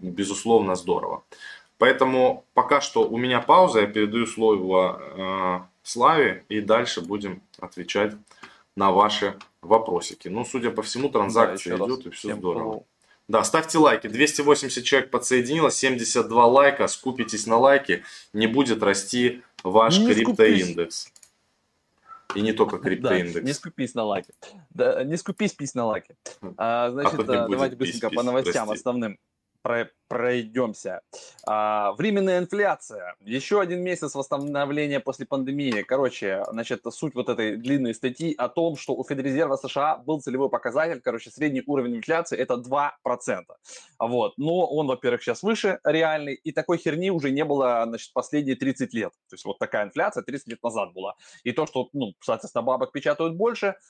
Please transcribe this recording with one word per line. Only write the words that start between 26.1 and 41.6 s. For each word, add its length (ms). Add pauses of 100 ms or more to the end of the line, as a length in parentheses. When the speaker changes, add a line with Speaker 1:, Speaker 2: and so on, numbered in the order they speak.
Speaker 1:
Хм. 160
Speaker 2:
А, 280
Speaker 1:
А 60
Speaker 2:
значит, 340
Speaker 1:
то 80
не 60
Speaker 2:
а, 60
Speaker 1:
будет 60
Speaker 2:
давайте 240
Speaker 1:
пись, 120
Speaker 2:
быстренько 220
Speaker 1:
пись, 80
Speaker 2:
по 60
новостям 440
Speaker 1:
прости. 120
Speaker 2:
основным 380 (440)
про-, 300 (160)
пройдемся. 920 (440)
А, 480
временная 460
инфляция. 800
Еще 380
один 240
месяц 320
восстановления 840
после 260
пандемии. 580
Короче, 680
значит, 380
суть 260
вот 140
этой 280
длинной 360
статьи 440
о 120
том, 260
что 180
у 100
Федрезерва 520
С 140
Ш 120
А 160
был 220
целевой 300
показатель, 500
короче, 300
средний 360